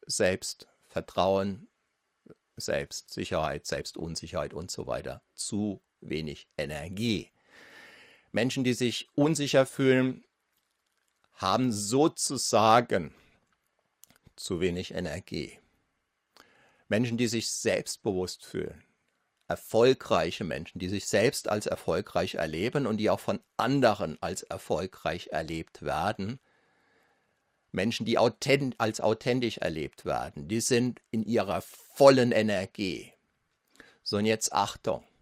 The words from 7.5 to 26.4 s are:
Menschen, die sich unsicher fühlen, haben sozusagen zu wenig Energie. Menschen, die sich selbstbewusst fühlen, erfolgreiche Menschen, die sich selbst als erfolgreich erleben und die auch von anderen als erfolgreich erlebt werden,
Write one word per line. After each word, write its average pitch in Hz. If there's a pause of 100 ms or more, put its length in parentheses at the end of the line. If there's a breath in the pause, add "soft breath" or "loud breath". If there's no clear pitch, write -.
Menschen, 131
die 123
sich 117
unsicher 143
fühlen, 131 (1080)
haben 113
sozusagen 110 (1200 soft breath)
zu -
wenig 90
Energie. 82 (1300 soft breath)
Menschen, 117
die 120
sich 113
selbstbewusst -
fühlen, - (640)
erfolgreiche 110
Menschen, 78
die 90
sich 98
selbst 113
als 107
erfolgreich 87
erleben 90
und 107
die 104
auch 95
von 101 (180)
anderen 113
als 82
erfolgreich -
erlebt 80
werden, 95 (1300)